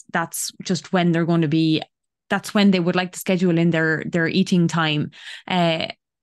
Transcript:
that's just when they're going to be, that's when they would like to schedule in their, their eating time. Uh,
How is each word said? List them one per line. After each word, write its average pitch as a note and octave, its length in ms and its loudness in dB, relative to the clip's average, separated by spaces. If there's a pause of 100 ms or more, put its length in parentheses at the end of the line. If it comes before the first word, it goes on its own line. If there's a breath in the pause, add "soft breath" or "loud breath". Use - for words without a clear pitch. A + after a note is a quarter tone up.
(120)
that's - 400 -4 (120)
just - 280 -6
when F3 220 2
they're E3 120 0
going E3+ 160 2
to D#3+ 60 0
be, D#3+ 340 2 (480)
that's - 240 -6
when G3+ 180 4
they F#3 100 2
would E3+ 140 0
like F3+ 180 -2
to - 60 -14
schedule F3+ 380 0
in E3+ 120 4
their, D#3+ 360 0
their E3 220 0
eating F3 400 2
time. D#3 440 -2 (360 loud breath)
Uh, E3+ 400 0 (360)